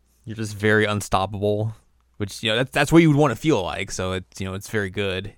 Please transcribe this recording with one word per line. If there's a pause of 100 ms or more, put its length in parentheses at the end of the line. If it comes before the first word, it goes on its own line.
(260)
You're
just
very
unstoppable, (440)
which,
you
know,
that's,
that's
what
you
would
wanna
feel
like.
So
it's,
you
know,
it's
very
good